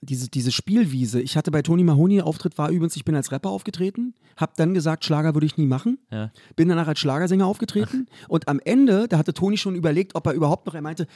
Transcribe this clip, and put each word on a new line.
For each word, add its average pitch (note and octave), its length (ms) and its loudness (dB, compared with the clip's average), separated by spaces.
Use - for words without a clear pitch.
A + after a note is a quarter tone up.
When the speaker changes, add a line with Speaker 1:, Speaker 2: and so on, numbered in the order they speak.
Speaker 1:
diese, C3 280 -6
diese B2+ 200 -2
Spielwiese, C3 720 0
ich C#3 160 -4
hatte D#3 140 0
bei D3+ 100 2
Tony E3+ 240 2
Mahoney F3 380 4
Auftritt, D#3+ 340 -4
war D3+ 140 -2
übrigens, E3 260 0
ich C#3 80 -12
bin D#3 100 0
als C#3 180 -2
Rapper C#3 180 -4
aufgetreten, G3 640 -6
hab - 220 -4
dann D#3+ 160 2
gesagt, D#3+ 320 -2
Schlager D#3 300 0
würde D3+ 100 2
ich D3+ 140 -2
nie D#3 80 2
machen, C#3 320 0
Speaker 2:
Ja. A2 220 -6
Speaker 1:
bin E3 140 4
danach E3 180 0
als D#3 120 -2
Schlagersänger F3 440 2
aufgetreten G#3+ 600 -2
Speaker 2:
<laughs> - 100 -20
Speaker 1:
und - 200 -2
am C#3 160 0
Ende, A#3 440 4
da E3 100 2
hatte D#3 160 0
Toni G3 240 0
schon F#3+ 160 -4
überlegt, E3+ 400 0
ob E3 120 -4
er E3+ 60 0
überhaupt E3 320 0
noch, F3+ 100 -10
er D#3+ 60 -10
meinte, D#3 360 -6